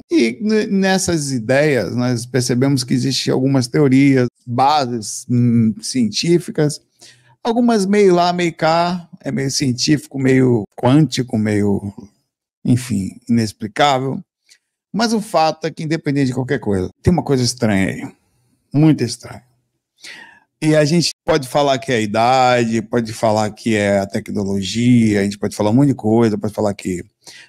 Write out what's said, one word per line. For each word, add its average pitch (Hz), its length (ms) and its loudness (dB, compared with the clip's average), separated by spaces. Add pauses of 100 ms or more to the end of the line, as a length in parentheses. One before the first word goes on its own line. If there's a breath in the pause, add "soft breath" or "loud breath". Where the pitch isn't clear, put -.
(120)
E 240 300 0
n-, 214 240 0
nessas 185 640 0
ideias, 127 640 0
nós 123 300 -2
percebemos 127 580 0
que - 80 -6
existem 135 400 -2
algumas 131 340 0
teorias, 135 600 2 (180)
bases, 123 840 -2
hum, 117 500 2
científicas, 147 1000 -2 (600 soft breath)
algumas 233 440 0
meio 196 280 4
lá, 175 200 2
meio 175 200 -2
cá, 170 540 0 (120)
é 139 120 -8
meio 139 180 -4
científico, 135 680 -2
meio 127 460 2 (140)
quântico, 123 600 2
meio, 101 560 0 (680)
enfim, 113 640 -2
inexplicável. 131 960 -2 (680 soft breath)
Mas 220 220 -2
o 220 80 0
fato 160 440 -2
é 160 40 -4
que, 160 120 -12
independente 147 440 -2
de 127 80 -2
qualquer 131 260 -4
coisa, 95 300 -2 (120)
tem - 80 0
uma 175 140 0
coisa 131 180 0
estranha 107 460 0
aí. - 240 -10 (580)
Muito 143 320 2
estranha. - 460 -10 (1120 loud breath)
E 156 140 2
a 151 100 4
gente 156 260 2 (140)
pode 156 220 0
falar 143 320 0
que 131 140 -6
é 120 60 2
a - 20 0
idade, 117 840 2
pode 113 300 -4
falar 107 400 0
que 110 240 -2
é 101 240 2
a 98 60 -2
tecnologia, 104 1120 0
a - 20 2
gente 101 160 -4
pode 101 160 -6
falar 104 160 0
um 107 40 2
monte 139 160 4
de 123 40 0
coisa, 110 420 0
pode 101 160 -6
falar 104 220 -2
que 92 300 -8 (440 loud breath)